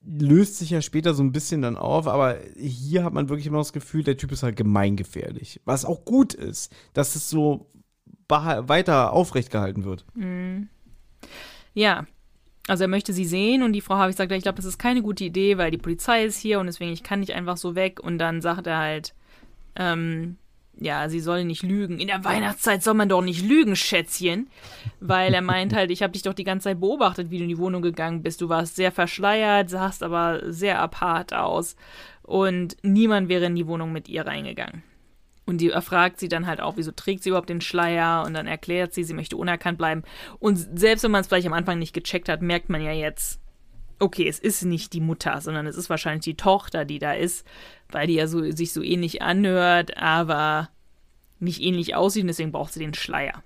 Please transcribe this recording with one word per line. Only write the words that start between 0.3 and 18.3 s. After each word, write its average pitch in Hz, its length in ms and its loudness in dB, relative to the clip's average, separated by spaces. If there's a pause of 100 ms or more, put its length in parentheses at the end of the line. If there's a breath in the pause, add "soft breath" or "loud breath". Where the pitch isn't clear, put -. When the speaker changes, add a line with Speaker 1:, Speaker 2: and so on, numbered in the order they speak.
Speaker 1:
sich 160 120 -4
ja 165 120 0
später 156 320 0
so 139 80 2
ein 135 100 4
bisschen 151 300 -2
dann 120 140 -2
auf, 156 320 0
aber 131 300 2 (180)
hier 139 480 -2
hat 170 80 -2
man 139 160 0
wirklich 147 180 -4
immer 151 120 0
das 147 140 -2
Gefühl, 156 300 -4
der 135 140 2
Typ 135 160 -6
ist 131 100 -4
halt 117 140 0
gemeingefährlich, 101 1080 0
was 131 200 -2
auch 165 200 -4
gut 262 300 4
ist, - 380 -10 (200 soft breath)
dass 139 220 0
es 151 160 -6
so 147 400 2 (580)
beha-, 147 400 2
weiter 147 440 4
aufrecht 147 380 2
gehalten 98 340 -2
wird. 92 200 -6 (100)
Speaker 2:
Mhm. 185 540 -6 (1040 loud breath)
Ja, 202 320 2 (640)
also 190 160 2
er 185 40 2
möchte 202 240 0
sie 180 120 0
sehen 202 380 2
und 226 100 2
die 202 80 0
Frau 196 160 -2
Habich 185 200 2
sagt, 185 160 -2
"Ich 190 100 -2
glaub, 190 140 -2
das 185 80 -8
ist 185 140 -8
keine 247 240 2
gute 202 220 -4
Idee, 190 320 2
weil 170 140 2
die 165 80 -2
Polizei 220 460 2
ist 214 140 -2
hier 214 220 0
und 180 60 -2
deswegen, 170 260 -6
ich 165 100 -10
kann 196 180 -2
nicht 190 140 -4
einfach 180 220 -4
so 175 180 -6
weg." 185 260 -2
Und 170 180 -4
dann 165 220 0